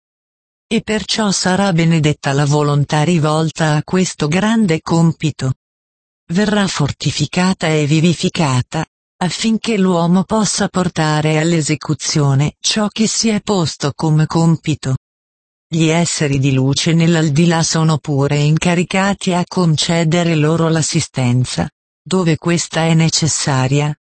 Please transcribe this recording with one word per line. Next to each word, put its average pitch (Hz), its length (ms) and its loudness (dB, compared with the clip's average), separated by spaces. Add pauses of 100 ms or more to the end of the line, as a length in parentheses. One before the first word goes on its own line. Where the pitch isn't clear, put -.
(680)
E 226 140 -2
perciò 214 480 -2
sarà 190 440 0
benedetta 160 600 0
la 147 120 0
volontà 147 580 0
rivolta 156 720 0
a 151 80 0
questo 185 440 -2
grande 196 540 0
compito. 160 720 0 (800)
Verrà 208 320 2
fortificata 165 1000 -2
e 156 180 2
vivificata, 156 960 0 (340)
affinché 220 600 -2
l'uomo 180 460 2
possa 208 460 -2
portare 156 680 0
all'esecuzione 147 1200 0
ciò - 280 -2
che 220 180 -2
si 220 240 -2
è 208 120 0
posto 160 540 -2
come 156 300 2
compito. 156 680 0 (760)
Gli 165 160 0
esseri 156 540 0
di 135 120 2
luce 135 420 0
nell'aldilà 165 680 2
sono 160 380 0
pure 143 380 -2
incaricati 180 960 0
a 175 120 0
concedere 165 880 0
loro 160 340 2
l'assistenza, 143 1040 -2 (380)
dove 165 300 0
questa 165 480 -2
è 165 80 2
necessaria, 147 1000 0 (160)